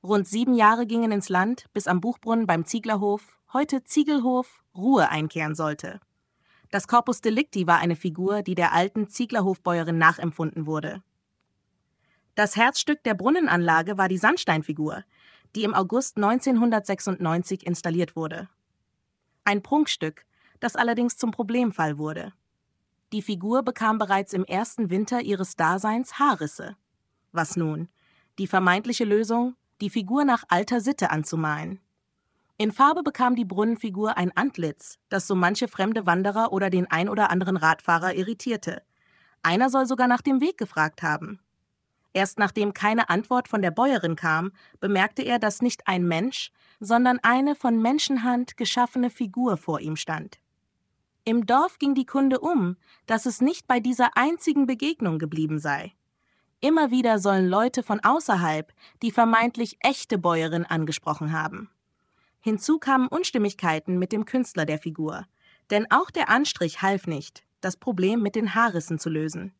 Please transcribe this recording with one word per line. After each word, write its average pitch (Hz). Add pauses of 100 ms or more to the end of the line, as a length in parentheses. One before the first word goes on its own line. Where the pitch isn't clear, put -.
Rund 196
sieben 247
Jahre 226
gingen 226
ins 202
Land, 190
bis -
am 180
Buchbrunnen 226
beim 170
Zieglerhof, 208 (160)
heute 269
Ziegelhof, 254 (140)
Ruhe 202
einkehren 156
sollte. 156 (720)
Das 196
Corpus 240
Delicti 220
war 170
eine 170
Figur, 185
die 185
der 170
alten 202
Zieglerhofbäuerin 180
nachempfunden 165
wurde. 156 (1300)
Das 208
Herzstück 262
der 214
Brunnenanlage 180
war 196
die 185
Sandsteinfigur, 160 (540)
die 214
im 202
August 220
neunzehnhundertsechsundneunzig 208
installiert 170
wurde. 165 (960)
Ein 202
Prunkstück, 285 (340)
das 240
allerdings 240
zum 226
Problemfall 202
wurde. 156 (800)
Die 214
Figur 214
bekam 226
bereits 196
im 185
ersten 196
Winter 214
ihres 190
Daseins 208
Haarrisse. 208 (560)
Was 165
nun? 160 (500)
Die 196
vermeintliche 196
Lösung, 226 (240)
die 208
Figur 233
nach 240
alter 208
Sitte 208
anzumalen. 156 (760)
In 214
Farbe 302
bekam 254
die 233
Brunnenfigur 214
ein 180
Antlitz, 175 (100)
das 190
so 202
manche 185
fremde 208
Wanderer 196
oder 196
den 180
ein 175
oder 208
anderen 185
Radfahrer 165
irritierte. 214 (600)
Einer 202
soll 262
sogar 247
nach 247
dem 269
Weg 349
gefragt 156
haben. 165 (720)
Erst 196
nachdem 208
keine 220
Antwort 247
von 208
der 180
Bäuerin 208
kam, 165 (280)
bemerkte 196
er, 240
dass 214
nicht -
ein 180
Mensch, 175 (260)
sondern 240
eine 262
von 233
Menschenhand 247
geschaffene 247
Figur 233
vor 151
ihm 156
stand. 156 (840)
Im 226
Dorf 262
ging 277
die 254
Kunde 269
um, 214 (260)
dass 226
es 240
nicht 294
bei 247
dieser 240
einzigen 285
Begegnung 240
geblieben 156
sei. 151 (680)
Immer 302
wieder 233
sollen 190
Leute 220
von 214
außerhalb 180 (300)
die 233
vermeintlich 226
echte -
Bäuerin 170
angesprochen 156
haben. 156 (720)
Hinzu 220
kamen 254
Unstimmigkeiten 185
mit 185
dem 214
Künstler 240
der 151
Figur, 160 (420)
denn 208
auch 339
der -
Anstrich 233
half 196
nicht, - (160)
das -
Problem 208
mit 202
den 214
Haarrissen 175
zu 165
lösen. 160